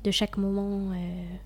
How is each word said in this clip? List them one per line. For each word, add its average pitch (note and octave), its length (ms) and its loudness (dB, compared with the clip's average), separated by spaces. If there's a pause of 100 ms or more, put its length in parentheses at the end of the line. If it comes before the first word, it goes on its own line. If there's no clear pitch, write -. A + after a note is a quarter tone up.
de G3+ 60 4
chaque G3+ 260 2
moment, G3 560 0
euh, F3+ 320 -4 (220)